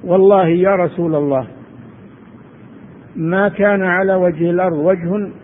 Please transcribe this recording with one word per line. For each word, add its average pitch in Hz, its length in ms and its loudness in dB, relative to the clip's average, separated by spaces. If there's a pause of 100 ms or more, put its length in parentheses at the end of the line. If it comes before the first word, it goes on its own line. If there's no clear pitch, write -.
والله 190 440 4
يا 180 280 2
رسول 170 400 -2
الله، 139 320 -2 (1700)
ما 185 340 0
كان 196 340 0
على 190 320 0
وجه 175 340 0
الأرض 175 280 0
وجه 180 520 -2 (140)